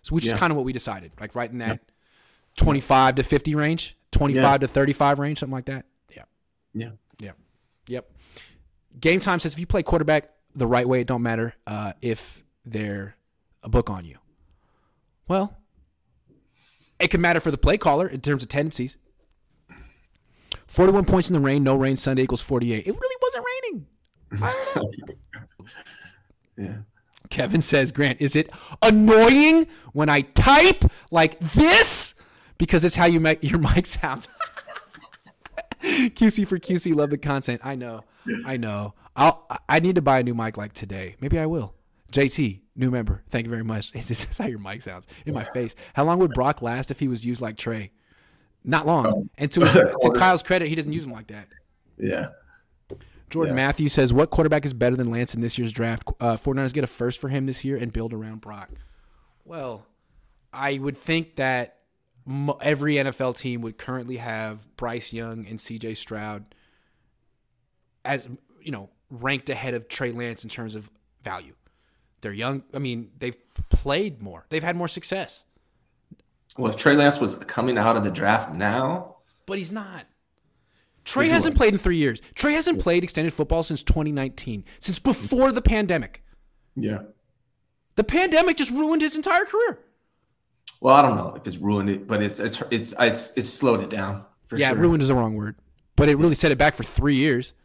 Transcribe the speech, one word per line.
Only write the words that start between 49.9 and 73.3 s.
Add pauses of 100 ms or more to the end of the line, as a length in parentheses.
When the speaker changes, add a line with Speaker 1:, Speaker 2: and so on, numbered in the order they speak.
Speaker 1:
to
Kyle's
credit,
he
doesn't
use
him
like
that. (500)
Speaker 2:
Yeah. (1000)
Speaker 1:
Jordan
Speaker 2:
Yeah.
Speaker 1:
Matthews
says,
"What
quarterback
is
better
than
Lance
in
this
year's
draft? (160)
Uh,
Forty-niners
get
a
first
for
him
this
year
and
build
around
Brock." (760)
Well, (680)
I
would
think
that (460)
mo-,
every
N
F
L
team
would
currently
have (120)
Bryce
Young
and
C
J
Stroud (1600)
as, (340)
you
know, (200)
ranked
ahead
of
Trey
Lance
in
terms
of (360)
value. (640)
They're
young. (100)
I
mean,
they've (340)